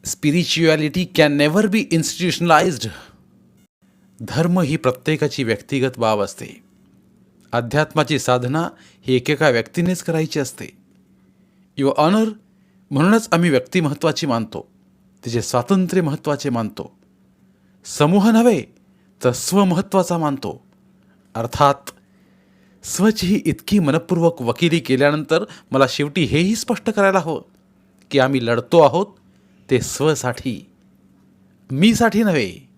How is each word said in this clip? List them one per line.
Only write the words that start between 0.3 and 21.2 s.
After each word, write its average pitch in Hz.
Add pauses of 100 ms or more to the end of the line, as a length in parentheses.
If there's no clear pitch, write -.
can 147
never 156
be 202
institutionalized. 165 (1300)
धर्म 165
ही 156
प्रत्येकाची 143
व्यक्तिगत 127
बाब 110
असते. - (1040)
अध्यात्माची 139
साधना 127 (380)
ही 131
एकेका 147
व्यक्तीनेच 170
करायची 160
असते. - (1080)
Your 139
Honor, 214 (600)
म्हणूनच 196
आम्ही 170
व्यक्ती 135
महत्त्वाची 151
मानतो, 113 (560)
तिचे 117
स्वातंत्र्य 180
महत्त्वाचे 143
मानतो, 113 (960)
समूह 190
नव्हे 226 (600)
तर 127
स्व 190
महत्त्वाचा 180
मानतो. 143 (760)